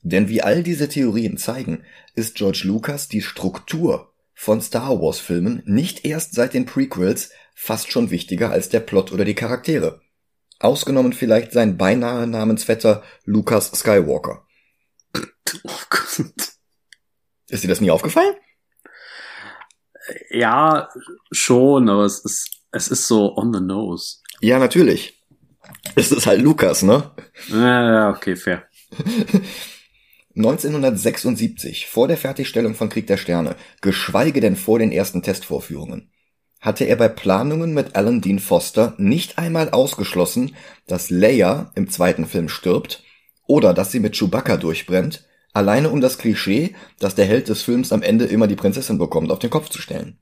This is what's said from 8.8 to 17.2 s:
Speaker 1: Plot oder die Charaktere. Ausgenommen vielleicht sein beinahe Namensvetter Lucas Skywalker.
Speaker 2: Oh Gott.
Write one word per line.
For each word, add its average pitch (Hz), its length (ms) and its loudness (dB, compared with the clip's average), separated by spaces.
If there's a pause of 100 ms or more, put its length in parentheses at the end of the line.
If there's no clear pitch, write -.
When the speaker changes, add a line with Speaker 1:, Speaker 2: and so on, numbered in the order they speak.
Speaker 1:
Plot 95 300 -2
oder 98 140 0
die 101 100 0
Charaktere. 120 680 -4 (580)
Ausgenommen 131 520 2
vielleicht 117 380 2
sein 110 260 2
beinahe 117 520 0
Namensvetter 110 720 0 (220)
Lucas 104 500 0
Skywalker. 78 720 0 (1160)
Speaker 2:
Oh - 80 -14 (180)
Gott. - 440 -4 (1160)